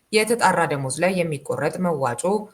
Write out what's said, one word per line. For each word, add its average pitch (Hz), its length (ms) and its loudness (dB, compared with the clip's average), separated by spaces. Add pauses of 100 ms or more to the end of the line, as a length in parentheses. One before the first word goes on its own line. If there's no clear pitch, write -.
(140)
የተጣራ 214 520 4
ደሞዝ 139 320 -2
ላይ 175 160 2
የሚቆረጥ 156 680 -2
መዋጮ 139 440 -2 (300)